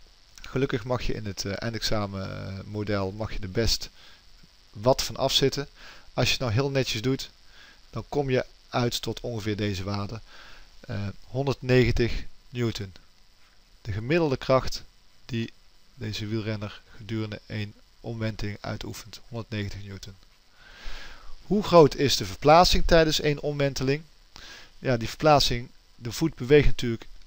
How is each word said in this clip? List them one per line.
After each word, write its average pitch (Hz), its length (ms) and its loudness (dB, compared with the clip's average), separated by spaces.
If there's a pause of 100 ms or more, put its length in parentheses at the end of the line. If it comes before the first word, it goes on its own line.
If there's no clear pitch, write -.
(340)
Gelukkig 127 500 -4
mag 123 180 -2
je - 120 0
in 107 120 -8
het, 98 180 -8
eh, 98 120 -4
eindexamenmodel 98 1500 -4
mag 107 220 -8
je - 60 -4
er 92 120 -6
best 110 400 0 (800)
wat 117 320 2
van 113 140 -6
afzitten. 135 520 0 (440)
Als 127 140 0
je - 60 2
het - 80 -2
nou 123 120 -2
heel 139 180 2
netjes 127 320 -2
doet, 131 280 -2 (600)
dan - 180 -10
kom 139 220 -2
je 127 140 2 (240)
uit 120 340 -2
tot - 180 -6
ongeveer 107 360 -4
deze 98 280 -2
waarde. 101 360 -6 (600)
Eh, 104 260 -6 (200)
honderdnegentig 127 1000 2 (240)
newton. 110 440 -4 (920)
De 107 100 -8
gemiddelde 131 440 0
kracht - 460 2 (440)
die 117 260 -4 (420)
deze 107 320 -8
wielrenner 107 560 -6 (140)
gedurende 110 500 -6
één 104 280 -8 (260)
omwenteling 110 600 -6
uitoefent. - 680 -12
Honderdnegentig 104 540 -8
newton. 98 320 -14 (1300)
Hoe 202 180 0
groot 165 320 8
is 127 220 2
de 113 80 -4
verplaatsing 160 600 6
tijdens 160 340 6
één 147 200 0
omwenteling? 143 640 0 (760)
Ja, 127 180 0
die 113 120 -4
verplaatsing, 139 600 4 (260)
de 120 180 -10
voet 165 220 -2
beweegt 135 320 6
natuurlijk - 400 4 (200)